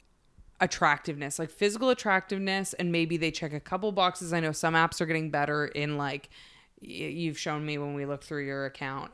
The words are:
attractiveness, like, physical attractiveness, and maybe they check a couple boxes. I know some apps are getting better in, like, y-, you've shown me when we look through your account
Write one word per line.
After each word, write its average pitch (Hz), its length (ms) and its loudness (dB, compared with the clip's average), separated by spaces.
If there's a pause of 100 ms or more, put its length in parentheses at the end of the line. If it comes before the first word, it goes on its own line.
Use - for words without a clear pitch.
(600)
attractiveness, 147 800 2
like, 160 100 -2
physical 220 400 2
attractiveness, 196 840 2
and 175 180 0
maybe 165 260 2
they 156 140 2
check 156 220 -4
a 151 60 -4
couple 190 320 -2
boxes. 180 400 0
I 170 80 2
know 160 120 0
some 165 220 0
apps 165 280 4
are 170 40 0
getting 160 240 0
better 147 360 2
in, 147 320 -2
like, 143 320 -4 (520)
y-, - 60 -16
you've 156 500 -4
shown 151 280 -4
me 151 120 -2
when 143 160 -4
we 143 120 -4
look 143 180 -6
through 143 220 -6
your 139 200 -4
account 135 480 -6